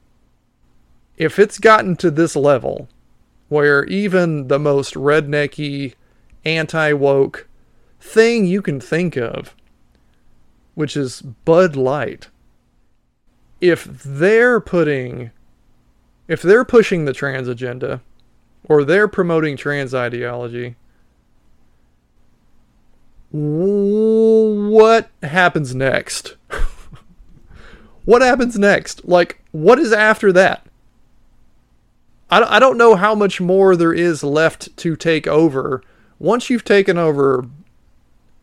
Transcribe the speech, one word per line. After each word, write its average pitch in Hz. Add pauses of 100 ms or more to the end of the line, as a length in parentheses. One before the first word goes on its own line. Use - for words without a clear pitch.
(1160)
if -
it's -
gotten 214
to 175
this 151
level 135 (640)
where 147
even 175
the 139
most 143
rednecky, 143 (500)
anti-woke 147 (500)
thing 226
you 185
can 143
think 160
of, - (1160)
which 151
is 135
Bud 165
Light, 131 (1300)
if 175
they're 196
putting, 127 (1000)
if 160
they're 214
pushing 196
the 135
trans 131
agenda, 127 (640)
or 147
they're 196
promoting 160
trans 139
ideology, 120 (2500)
what 214 (140)
happens 160
next?" - (120)
<laughs> - (1400)
What 240
happens 247
next? -
Like, 175 (120)
what 175
is 247
after 214
that? 180 (1700)
I, 214
I 214
don't 254
know 226
how 208
much 202
more 185
there 165
is 170
left 151
to 165
take 160
over. 139 (340)
Once 240
you've 240
taken 196
over 139 (960)